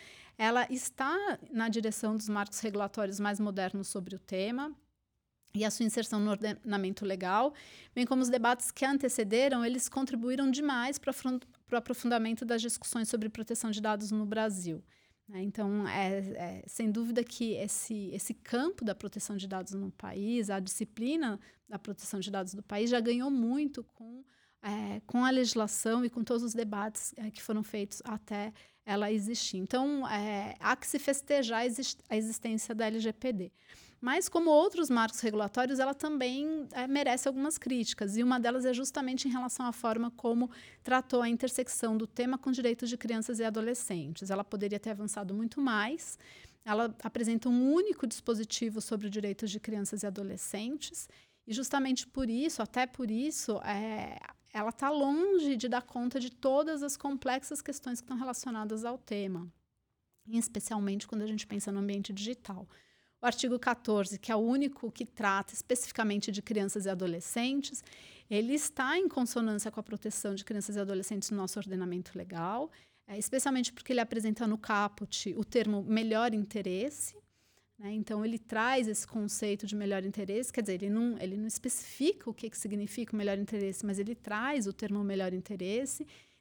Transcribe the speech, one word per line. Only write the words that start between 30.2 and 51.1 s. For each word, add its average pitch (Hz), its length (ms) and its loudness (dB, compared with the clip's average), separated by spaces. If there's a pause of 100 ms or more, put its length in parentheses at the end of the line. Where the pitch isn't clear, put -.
há 254 160 4
que - 100 -10
se 302 100 0
festejar 277 640 2
a 240 60 2
exist-, 247 440 -2
a 220 60 0
existência 220 580 -2
da 220 140 0
L 220 140 0
G 220 100 2
P 247 220 -2
D. 180 180 -4 (520)
Mas, 285 240 2
como 339 220 4
outros 311 400 8
marcos 226 300 4
regulatórios, 233 580 2
ela 262 160 2
também, 285 760 0
é, 254 160 -4
merece 269 400 2
algumas 277 320 0
críticas. 220 580 0
E 233 60 4
uma 254 160 6
delas 240 260 2
é 254 80 4
justamente 262 540 0
em 247 40 2
relação 254 320 -2
à 240 80 0
forma 233 380 0
como 233 400 2 (320)
tratou 254 400 2
a 233 80 2
intersecção 233 640 0
do 220 120 0
tema 247 280 -2
com 262 160 -2
direitos 240 380 2
de 240 80 -2
crianças 226 400 -2
e 226 60 0
adolescentes. 202 880 -2
Ela 196 120 0
poderia 202 360 -2
ter 226 100 -6
avançado 202 460 -4
muito 226 260 0
mais. 240 560 0 (480)
Ela 214 200 2 (180)
apresenta 226 440 0
um 254 240 6
único 349 360 4
dispositivo 220 720 -2
sobre 208 260 -4
direitos 202 440 -4
de 208 80 -6
crianças 208 420 -4
e 208 60 -4
adolescentes. 202 1000 -6 (380)